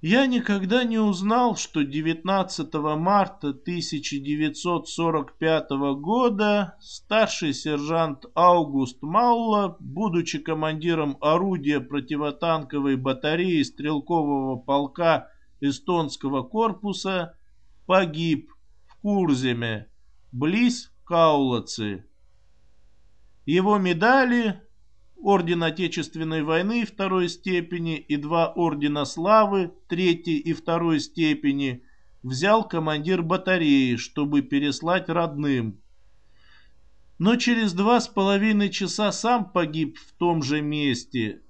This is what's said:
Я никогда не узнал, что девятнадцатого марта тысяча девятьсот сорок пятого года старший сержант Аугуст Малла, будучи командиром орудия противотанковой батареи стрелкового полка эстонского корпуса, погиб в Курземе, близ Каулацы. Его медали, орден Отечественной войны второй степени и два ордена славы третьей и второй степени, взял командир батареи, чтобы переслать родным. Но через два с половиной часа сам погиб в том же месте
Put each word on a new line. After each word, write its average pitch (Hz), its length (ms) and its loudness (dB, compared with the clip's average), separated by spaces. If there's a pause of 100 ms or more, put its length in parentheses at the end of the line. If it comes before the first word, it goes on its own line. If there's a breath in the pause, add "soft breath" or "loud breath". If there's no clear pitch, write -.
Я 233 260 4
никогда 233 580 0
не 226 140 0
узнал, 214 580 2
что - 260 -4
девятнадцатого 156 1120 -2
марта 175 580 0
тысяча 151 680 -6
девятьсот 151 680 -2
сорок 165 500 -2
пятого 143 580 0
года 208 840 0
старший - 720 -2
сержант 151 840 -2
Аугуст 156 680 2
Малла, 214 760 0
будучи 165 580 -2
командиром 156 840 -2
орудия 156 600 0
противотанковой 143 1120 -2
батареи 151 680 0
стрелкового 143 920 -2
полка 143 800 -2 (280 loud breath)
эстонского 139 840 -2
корпуса, 196 920 -4 (500)
погиб 165 680 0 (340)
в - 140 -20
Курземе, 127 880 0 (420)
близ 196 600 0 (140)
Каулацы. 131 1000 2 (1400)
Его 185 320 2
медали, 226 840 2 (600)
орден 175 440 2
Отечественной 160 800 -4
войны 190 420 0
второй 185 420 -2
степени 170 680 -4
и 147 200 -4
два 156 360 0
ордена 147 520 0
славы 196 680 2 (160)
третьей 170 500 0
и 160 140 -4
второй 165 480 0
степени, 139 840 -2 (400 soft breath)
взял 190 460 2
командир 160 540 0
батареи, 160 760 2
чтобы 143 460 -2
переслать 147 640 -2
родным. 147 720 -2 (1400 soft breath)
Но 202 160 4
через 226 380 2
два 214 280 2
с 233 60 -6
половиной 202 640 2
часа 196 400 -2
сам 226 400 0
погиб 160 480 -2
в - 140 -20
том 175 320 0
же 147 160 -2
месте 131 880 -4